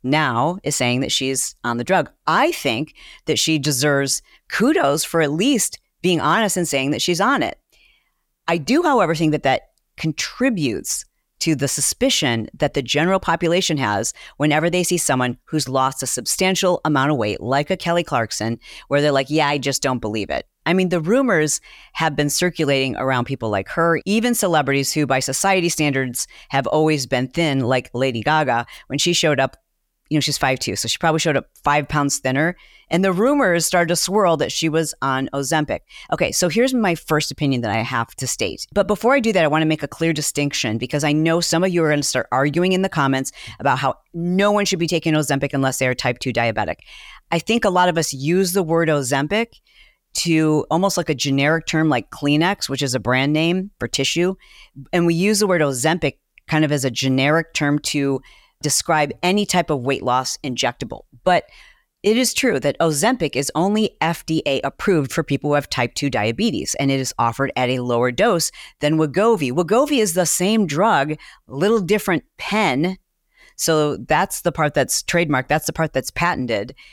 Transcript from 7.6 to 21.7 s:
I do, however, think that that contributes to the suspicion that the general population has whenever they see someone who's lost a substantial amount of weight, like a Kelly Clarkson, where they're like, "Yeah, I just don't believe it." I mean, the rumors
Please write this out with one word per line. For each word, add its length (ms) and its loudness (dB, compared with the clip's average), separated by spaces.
I 120 0
do, 240 2
however, 320 2
think 160 2
that 120 -2
that 200 2
contributes 1080 -4
to 160 0
the 140 0
suspicion 840 0
that 220 -2
the 60 0
general 380 0
population 580 0
has 360 -2
whenever 320 2
they 140 0
see 140 0
someone 460 0
who's 240 -4
lost 340 -2
a 60 -6
substantial 760 0
amount 260 2
of 60 0
weight, 240 -2
like 280 -2
a 80 -2
Kelly 260 0
Clarkson, 540 -4
where 140 2
they're 100 4
like, 180 0
"Yeah, 180 2
I 100 0
just 260 -2
don't 160 0
believe 300 -4
it." 180 -4
I 80 2
mean, 160 2
the 120 0
rumors 580 0